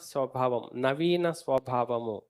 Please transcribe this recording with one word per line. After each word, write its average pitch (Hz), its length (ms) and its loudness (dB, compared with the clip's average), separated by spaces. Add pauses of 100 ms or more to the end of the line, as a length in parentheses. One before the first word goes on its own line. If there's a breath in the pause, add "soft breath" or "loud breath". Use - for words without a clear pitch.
స్వభావం, 127 800 -2
నవీన 170 480 2
స్వభావము. 123 1000 0